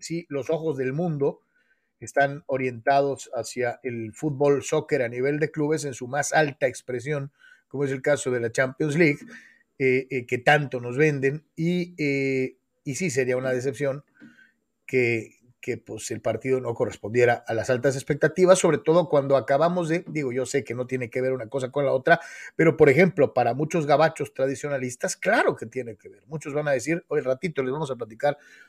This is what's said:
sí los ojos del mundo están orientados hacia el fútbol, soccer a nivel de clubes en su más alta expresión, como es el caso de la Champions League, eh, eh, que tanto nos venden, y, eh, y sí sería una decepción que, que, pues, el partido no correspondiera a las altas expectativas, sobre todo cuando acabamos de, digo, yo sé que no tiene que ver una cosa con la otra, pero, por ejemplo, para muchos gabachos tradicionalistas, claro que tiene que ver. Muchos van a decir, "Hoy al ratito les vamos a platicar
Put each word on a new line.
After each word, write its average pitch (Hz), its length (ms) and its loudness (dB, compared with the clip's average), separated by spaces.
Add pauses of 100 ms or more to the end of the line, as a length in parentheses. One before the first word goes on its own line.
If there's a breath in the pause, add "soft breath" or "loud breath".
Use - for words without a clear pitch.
sí 165 280 -8
los 139 220 -6
ojos 160 260 -2
del 131 160 -2
mundo 151 480 -2 (600)
están 139 460 -2
orientados 131 880 -2
hacia 120 520 -6
el 117 280 -8
fútbol, 143 520 0
soccer 151 380 -2
a 117 60 0
nivel 131 300 -2
de 151 140 -2
clubes 151 320 -2
en 135 100 -8
su 123 140 -10
más 139 240 -4
alta 147 340 2
expresión, 131 640 -6 (380 soft breath)
como 139 160 -4
es 135 80 -2
el 131 100 -6
caso 143 280 0
de 123 100 0
la 117 100 -2
Champions 139 460 -2
League, 151 220 4 (600 soft breath)
eh, 131 320 2
eh, 127 160 -6
que 123 120 -2
tanto 143 420 2
nos 120 160 -8
venden, 143 480 2 (100)
y, 175 440 -2
eh, 135 580 -2 (260)
y 143 140 -8
sí 180 140 -2
sería 127 260 0
una 127 140 -4
decepción 135 540 -4 (840 soft breath)
que, 117 520 0 (220)
que, 117 180 -6
pues, - 320 -12
el 110 100 -8
partido 131 400 -2
no 120 140 -6
correspondiera 117 760 2
a 113 60 -2
las 107 160 -2
altas 127 260 2
expectativas, 156 600 4
sobre 165 200 4
todo 160 300 4
cuando 139 300 4
acabamos 156 500 2
de, 170 180 -2
digo, 151 240 -4
yo 127 140 -2
sé 131 180 -2
que - 120 -8
no 123 120 -4
tiene 127 220 -4
que 127 140 -4
ver 131 100 0
una 120 160 -6
cosa 127 240 -6
con 143 140 0
la 127 60 2
otra, 156 280 4 (340 loud breath)
pero, 160 220 4
por 151 140 10
ejemplo, 151 420 4
para - 220 2
muchos 156 320 -2
gabachos 151 480 2
tradicionalistas, 135 840 -4
claro 214 400 2
que - 80 -12
tiene 117 320 -8
que - 140 -20
ver. - 160 -20
Muchos 147 260 -10
van 147 160 -2
a 143 40 2
decir, 139 360 -2
"Hoy 147 120 0
al 127 40 -6
ratito 131 380 -2
les 127 100 -2
vamos 147 180 -4
a 127 60 -4
platicar 120 400 -4 (320 soft breath)